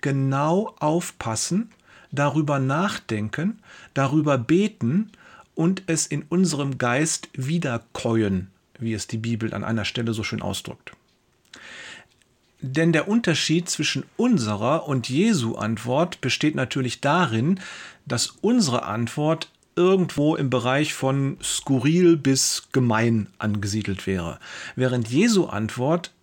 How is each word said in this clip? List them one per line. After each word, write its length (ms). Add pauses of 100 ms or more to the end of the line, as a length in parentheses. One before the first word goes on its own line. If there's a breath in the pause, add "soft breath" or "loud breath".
genau 760
aufpassen, 920 (420 soft breath)
darüber 460
nachdenken, 1000 (320 loud breath)
darüber 460
beten 720 (440 loud breath)
und 320
es 200
in 220
unserem 500
Geist 560
wiederkäuen, 1160 (280)
wie 160
es 140
die 100
Bibel 340
an 120
einer 200
Stelle 300
so 80
schön 200
ausdrückt. 500 (1700 loud breath)
Denn 320
der 160
Unterschied 600
zwischen 360 (120)
unserer 720
und 200
Jesu 480
Antwort 640
besteht 340
natürlich 460
darin, 600 (460 loud breath)
dass 220 (120)
unsere 440
Antwort 680 (260)
irgendwo 600
im 140
Bereich 440
von 480
skurril 720
bis 560
gemein 560 (100)
angesiedelt 680
wäre, 340 (340 loud breath)
während 340
Jesu 380
Antwort 680 (100)